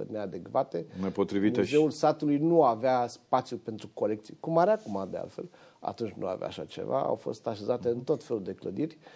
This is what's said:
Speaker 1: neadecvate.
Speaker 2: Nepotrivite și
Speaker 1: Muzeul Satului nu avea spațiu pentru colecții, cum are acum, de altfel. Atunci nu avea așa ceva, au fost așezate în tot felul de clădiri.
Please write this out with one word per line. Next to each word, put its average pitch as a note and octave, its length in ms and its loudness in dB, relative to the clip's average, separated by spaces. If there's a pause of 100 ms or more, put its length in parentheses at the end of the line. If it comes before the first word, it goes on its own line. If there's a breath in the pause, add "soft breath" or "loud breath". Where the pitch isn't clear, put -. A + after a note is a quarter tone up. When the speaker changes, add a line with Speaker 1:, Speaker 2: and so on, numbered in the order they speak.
(100)
Speaker 1:
neadecvate. G#2 760 -4 (160)
Speaker 2:
Nepotrivite G2+ 600 2
și A2 120 2
Speaker 1:
Muzeul D3+ 160 6
Satului D3+ 480 2
nu E3 240 6
avea B2 440 4
spațiu B2 500 -2
pentru G#2+ 380 -10
colecții, G#2+ 460 -2
cum E3 180 0
are F3+ 120 6
acum, G2+ 400 -2
de F2 60 -6
altfel. F#2 320 -10 (320 soft breath)
Atunci G#2 320 -6
nu G2 140 -6
avea F#2 200 -4
așa D#2+ 180 -10
ceva, B2+ 360 -4
au - 140 0
fost - 320 -8
așezate A#2 420 -2
în A#2+ 120 0
tot C#3 240 -2
felul A2 180 -4
de F#2+ 100 -8
clădiri. B2+ 460 -6 (180 loud breath)